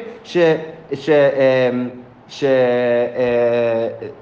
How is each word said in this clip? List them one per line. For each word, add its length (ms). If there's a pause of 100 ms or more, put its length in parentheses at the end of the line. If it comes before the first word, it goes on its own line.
(240)
ש-, 140 (560)
ש-, 160
אמ, 800 (380)
ש-, 160
אה, 1600 (140)